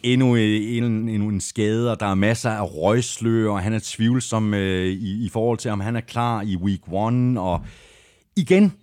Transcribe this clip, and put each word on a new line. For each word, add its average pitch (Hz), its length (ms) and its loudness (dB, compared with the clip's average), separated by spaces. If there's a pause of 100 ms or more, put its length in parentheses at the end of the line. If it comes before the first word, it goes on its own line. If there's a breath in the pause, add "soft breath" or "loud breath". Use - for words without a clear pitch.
endnu, 123 320 4
øh, 110 420 2
en, 117 320 -2
endnu 107 200 0
en 98 120 0
skade, 113 500 0
og 107 80 -4
der 107 60 -2
er 98 100 0
masser 110 340 2
af 101 260 -4
røgslør, 113 720 0
og 101 100 -2
han 104 140 -2
er 110 100 -2
tvivlsom, 113 680 0
øh, 95 340 0
i, 98 380 -4
i 92 40 -4
forhold 117 280 0
til, 113 140 -6
om 104 80 -4
han 110 160 -4
er 113 60 -4
klar 117 400 -2
i 101 140 -4
week 95 260 -2 (100)
one, 120 500 0
og 90 200 0 (760 loud breath)
igen 190 460 4